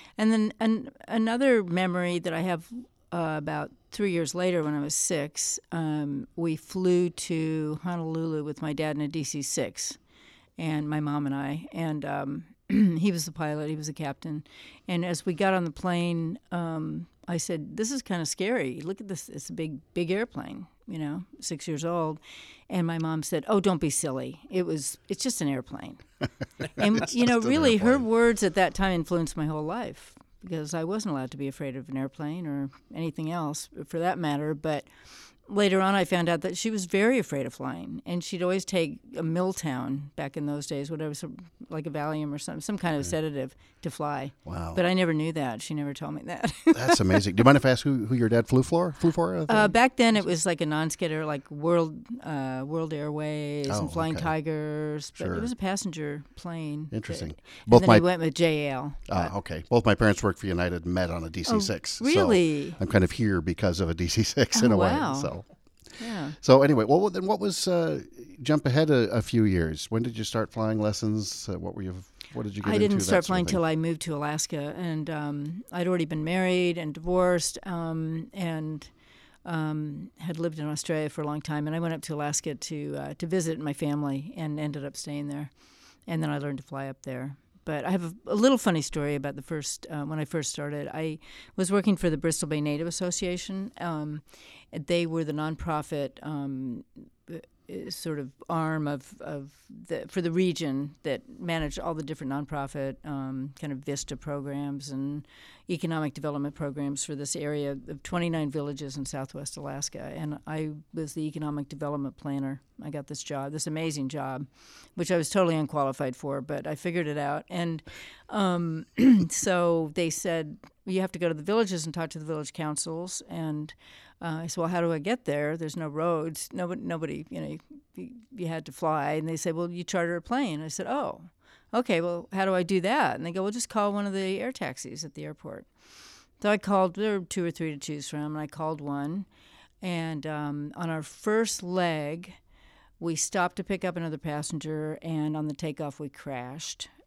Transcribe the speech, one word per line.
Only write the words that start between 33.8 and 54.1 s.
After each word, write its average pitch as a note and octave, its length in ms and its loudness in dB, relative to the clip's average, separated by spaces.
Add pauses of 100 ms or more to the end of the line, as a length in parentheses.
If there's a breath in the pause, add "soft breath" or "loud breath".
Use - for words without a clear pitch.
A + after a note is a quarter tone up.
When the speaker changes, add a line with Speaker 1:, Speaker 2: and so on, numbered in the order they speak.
Speaker 1:
for E3 140 -4
that E3+ 180 0
matter. D3+ 360 0
But D3+ 320 -2 (600 loud breath)
later G3 340 4
on, F#3+ 140 4
I F#3+ 100 4
found F3 240 2
out E3 120 2
that F3+ 160 -4
she A3+ 120 -2
was G#3 160 -2
very G#3+ 320 4
afraid C#3+ 280 -2
of B2 80 -8
flying, - 520 -8
and F3 180 -2
she'd F3+ 200 -4
always F#3 220 2
take E3 340 0 (160)
a D#3 80 -4
Miltown D3 920 -2
back C#3+ 220 -6
in D3 80 -2
those D3 220 -4
days, C#3+ 240 -4
whatever, D3+ 240 -4
some, - 220 -10 (320)
like D#3 180 -6
a - 20 -6
Valium D3+ 440 -4
or C#3+ 40 -4
some, D3+ 240 -8
some G#3 160 -2
kind E3 180 0
of C#3+ 80 0
Speaker 2:
Yeah. F2 60 -6
Speaker 1:
sedative C#3+ 460 -2 (260 soft breath)
to E3+ 80 -6
fly. C#3+ 420 -4 (120)
Speaker 2:
Wow. E3 320 -6
Speaker 1:
But F3+ 100 4
I F#3 80 4
never F3+ 200 4
knew D#3 200 0
that. B2+ 280 -2
She - 120 -8
never C#3+ 200 -4
told D3 200 -8
me D3+ 120 -8
that. - 340 -2
<laughs> - 60 -8
Speaker 2:
That's G3+ 340 6
amazing. F#2+ 360 4
Do G#2+ 60 8
you A2+ 40 8
mind C#3 120 12
if - 80 2
I C3 60 6
ask A#2+ 120 2
who, C3 220 2
who A2+ 80 0
your A#2 160 6
dad A#2 180 6
flew B2+ 140 6
for? E3+ 380 2
Flew E3 120 6
for? E3+ 380 2
Speaker 1:
Uh, G#3+ 200 8
back A#3 260 6
then, A3+ 220 6
it G3+ 80 2
was E3 200 2
like E3+ 160 2
a E3 40 2
non-skidder, D#3 600 0
like D3 240 -4
World, D#3+ 460 2 (280)
uh, C3+ 420 -4
World D#3+ 280 -4
Airways D3+ 800 -2
Speaker 2:
Oh, - 100 2
Speaker 1:
and D3+ 100 -4
Flying D#3+ 240 -2